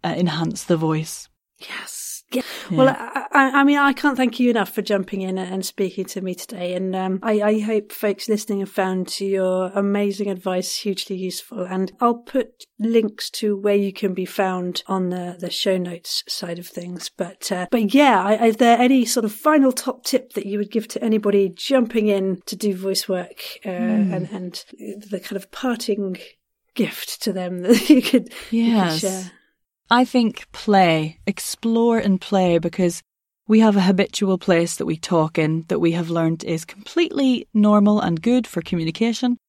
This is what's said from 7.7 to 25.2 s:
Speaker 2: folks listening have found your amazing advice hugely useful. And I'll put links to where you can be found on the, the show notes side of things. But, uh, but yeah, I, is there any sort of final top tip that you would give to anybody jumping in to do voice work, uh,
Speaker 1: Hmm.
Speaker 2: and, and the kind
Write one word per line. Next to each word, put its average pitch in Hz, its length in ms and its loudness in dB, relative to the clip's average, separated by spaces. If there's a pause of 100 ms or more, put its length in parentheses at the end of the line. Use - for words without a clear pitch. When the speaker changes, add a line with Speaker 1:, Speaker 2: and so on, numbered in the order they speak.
Speaker 2:
folks - 360 -4
listening 208 340 -2
have 196 100 -6
found 185 480 -2
your 185 460 0 (100)
amazing 202 540 0
advice 180 480 -4
hugely 196 380 -6
useful. 185 480 -8
And 185 280 -4 (100)
I'll 240 140 2
put - 480 -6 (160)
links 220 520 0
to 208 240 -2
where 202 200 2
you 196 180 2
can 190 220 -4
be 185 100 -4
found 185 640 -4
on 185 220 -2
the, 180 300 -8
the 175 120 -8
show 190 260 0
notes 175 500 -6
side 170 300 -8
of 175 100 -16
things. 175 480 -12
But, - 360 -8
uh, 180 180 -4
but 220 240 0
yeah, 262 300 6
I, 220 240 2
is 220 100 2
there 233 220 6
any 254 260 4
sort 226 200 2
of 214 60 -2
final 285 400 4
top 254 320 -6
tip - 300 -2
that - 140 -6
you 202 100 -4
would 208 140 -4
give 214 180 -2
to - 140 -6
anybody 208 460 2
jumping 226 580 0
in 190 400 0
to 208 80 -8
do 202 200 -2
voice 190 320 -4
work, 180 360 -6 (200)
uh, 196 60 -8
Speaker 1:
Hmm. 214 440 0
Speaker 2:
and, 185 180 -4
and 180 340 -12 (460)
the 190 80 -6
kind 196 180 -10